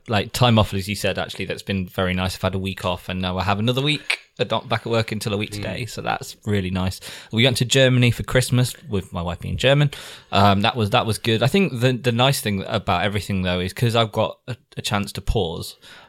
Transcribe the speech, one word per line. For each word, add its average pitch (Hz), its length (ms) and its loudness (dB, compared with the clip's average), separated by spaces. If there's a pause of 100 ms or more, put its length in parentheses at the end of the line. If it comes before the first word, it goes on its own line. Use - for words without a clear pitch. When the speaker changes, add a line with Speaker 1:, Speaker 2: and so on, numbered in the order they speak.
Speaker 1:
like, 110 240 0
time 120 260 6
off, 104 160 4
as 95 140 -4
you 104 80 -2
said, 92 220 -2
actually, 90 260 -6
that's 90 180 -8
been 95 240 -4
very 90 280 -2
nice. 92 200 -2
I've - 80 -14
had 95 140 0
a - 20 -4
week 95 260 -6
off, 90 240 -4
and 92 120 -4
now 92 180 -2
I 90 60 -2
have 101 160 0
another 123 220 0
week. 147 360 -2 (200)
I 123 60 -2
don't, 107 260 -4
back 110 160 -2
at 113 40 -4
work 113 220 0
until 107 220 -4
a - 20 0
week 107 140 -4
Speaker 2:
Mm. 104 60 -10
Speaker 1:
today, 101 300 -8
so - 140 -12
that's 110 340 -4 (120)
really 101 240 0
nice. 92 280 -2 (320)
We 113 140 2
went 127 140 2
to 123 80 0
Germany 127 440 4
for 110 120 -2
Christmas, 123 520 2 (140)
with 101 240 -4
my 90 80 -4
wife 85 200 -6
being 90 180 -4
German. 143 320 4 (420)
Um, 101 300 6
that 113 140 2
was, 104 140 0
that 113 140 4
was 107 140 -2
good. 113 240 0
I 120 40 4
think 151 340 2
the, 127 120 4
the 120 200 0
nice 127 280 2
thing 98 260 -2
about 95 380 0
everything, 98 380 -2
though, 90 180 0
is 90 140 -4
'cause 117 200 0
I've 113 180 2
got - 260 -2 (100)
a, 120 80 -8 (220)
a 104 40 -6
chance 101 300 -2
to - 80 -10
pause, 90 560 -4 (320)